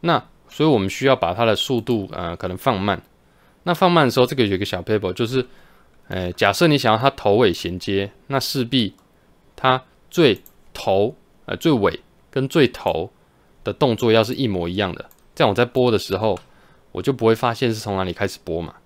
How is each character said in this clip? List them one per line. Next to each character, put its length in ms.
那 240
所 180
以 20
我 100
们 120
需 160
要 80
把 180
它 120
的 100
速 260
度， 300
呃， 260
可 120
能 80
放 240
慢。 200
那 100
放 200
慢 120
的 60
时 80
候， 80
这 80
个 100
有 100
一 40
个 60
小 180
paper， 300
就 120
是， 220
呃， 240
假 200
设 140
你 100
想 160
要 60
它 120
头 260
尾 160
衔 260
接， 320
那 140
势 240
必 300
它 300
最 320
头， 400
呃， 120
最 140
尾 300
跟 160
最 180
头 460
的 100
动 220
作 160
要 140
是 100
一 140
模 200
一 60
样 180
的， 160
这 80
样 60
我 40
在 100
播 260
的 80
时 180
候， 200
我 100
就 100
不 140
会 80
发 180
现 200
是 60
从 180
哪 60
里 100
开 140
始 160
播 200
嘛。 120